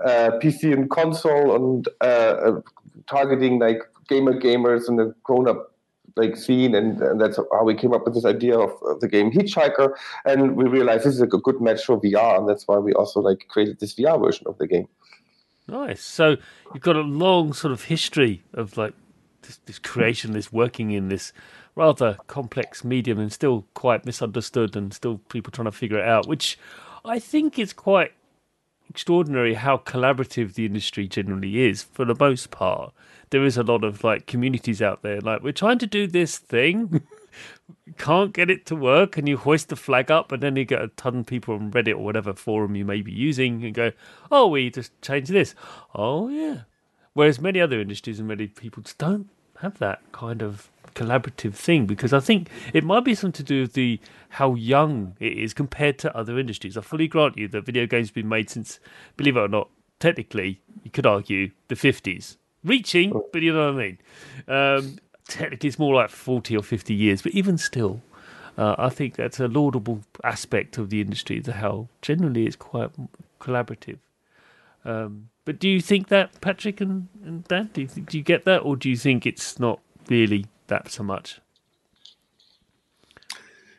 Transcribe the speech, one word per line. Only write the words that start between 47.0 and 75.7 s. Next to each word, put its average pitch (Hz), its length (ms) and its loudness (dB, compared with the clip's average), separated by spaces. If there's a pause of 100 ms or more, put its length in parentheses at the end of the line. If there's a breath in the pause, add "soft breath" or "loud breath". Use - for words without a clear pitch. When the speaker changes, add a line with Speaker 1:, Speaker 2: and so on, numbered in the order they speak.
Speaker 2:
Whereas 147 260 4
many 185 220 -2
other 135 180 0
industries 101 380 -8
and 110 100 -8
many 107 200 -6
people 113 340 -18
just - 160 -20
don't 196 320 -2 (280)
have 196 200 -10
that 101 240 -4 (100)
kind 117 300 -10
of 104 300 -8 (240)
collaborative 117 580 -2
thing, 160 320 2
because 110 280 0
I 139 60 4
think 180 300 2 (240 loud breath)
it 156 100 4
might 214 220 2
be 247 80 2
something 190 200 -2
to 143 100 -12
do 135 180 0
with 123 120 -4
the, 123 260 0 (300 soft breath)
how 131 260 0
young 120 640 0
it 113 180 -4
is 110 160 -6
compared 143 460 -2
to 147 180 -6
other 117 220 -6
industries. 104 360 -8
I 110 60 -6
fully 156 260 -2
grant 147 300 2
you 104 120 -6
that 101 160 -8
video 120 200 -2
games 117 220 0
have - 80 -20
been 107 120 -6
made 110 220 -2
since, - 300 -14 (380 loud breath)
believe 139 200 2
it - 20 4
or 104 80 2
not, 104 220 -2 (300)
technically, 107 640 -2 (220)
you 113 60 -20
could 131 160 -2
argue, 101 460 0 (160)
the 123 80 -6
fifties. - 640 -2 (260)
Reaching, 202 580 0 (100)
but 165 100 -4
you 160 120 2
know 151 180 0
what 135 100 -4
I 107 40 -2
mean. 92 120 -10 (500 loud breath)
Um, 139 500 0 (300)
technically, 143 420 -6
it's 127 100 -6
more 143 160 4
like 117 140 4
forty 117 480 -4
or 101 60 -2
fifty 107 300 -6
years, 101 280 2
but - 100 -6
even 190 260 0
still, 110 440 -4 (560 loud breath)
uh, 104 200 0
I 131 120 0
think 131 260 -6
that's 117 240 -6
a 127 80 -2
laudable 120 540 -2 (220)
aspect - 540 -4
of 104 120 -6
the 107 100 -2
industry, 101 400 -6
the 117 140 -8
how 104 340 -6 (140)
generally 147 440 0
it's - 120 -6
quite 117 320 -8 (500)
collaborative. 120 600 -8 (840 soft breath)
Um, 110 460 -10 (160)
but 156 140 -8
do 190 100 0
you 190 100 2